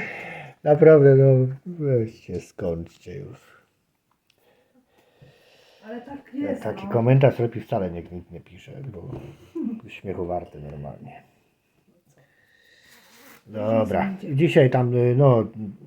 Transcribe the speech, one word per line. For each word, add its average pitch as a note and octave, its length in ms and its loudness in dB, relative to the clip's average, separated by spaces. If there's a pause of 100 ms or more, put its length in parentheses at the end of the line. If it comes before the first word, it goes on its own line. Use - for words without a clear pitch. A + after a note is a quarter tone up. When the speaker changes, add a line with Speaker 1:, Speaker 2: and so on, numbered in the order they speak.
(640)
Speaker 1:
naprawdę, D3+ 520 8
no, C3 320 6 (180)
weźcie, C3 760 -6
skończcie E2+ 760 -10
już. - 420 -20 (2250)
Speaker 2:
Ale A#3 160 -14
tak C#4+ 320 -18
Speaker 1:
Ja C#4+ 160 -6
Speaker 2:
jest, - 140 -6
Speaker 1:
taki G#2+ 220 -8
Speaker 2:
no. - 60 -10
Speaker 1:
komentarz B2+ 480 2
lepiej A#2 240 -4
wcale F#2+ 280 -6
nikt, E2+ 200 -14
nikt F2+ 200 -16
nie E2 100 -18
pisze, - 300 -20 (220)
bo - 180 -16 (360)
Speaker 2:
<laughs> B3+ 400 -10
Speaker 1:
śmiechu F#2+ 380 -10
warty E2+ 340 -10
normalnie. C#2+ 640 -16 (2250)
Speaker 2:
Dobra. G#2+ 320 -2
Speaker 1:
Dobra, G#2 340 -2 (200)
dzisiaj C#3+ 360 4
tam, B2 260 0
y, B2 200 2
no, B2+ 320 4 (400)